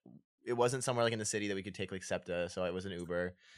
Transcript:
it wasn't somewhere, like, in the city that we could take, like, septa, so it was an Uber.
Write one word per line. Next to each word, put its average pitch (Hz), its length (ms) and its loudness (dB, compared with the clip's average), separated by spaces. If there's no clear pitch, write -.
it 113 80 0
wasn't 123 320 4
somewhere, 120 200 4
like, 117 100 4
in 110 40 -2
the 107 60 -4
city 104 240 0
that 101 60 0
we 98 80 -2
could 92 120 -8
take, 95 160 -4
like, 95 120 -6
septa, 87 480 -2
so 92 140 -2
it 90 100 0
was 92 100 -4
an 98 80 -6
Uber. 87 420 -2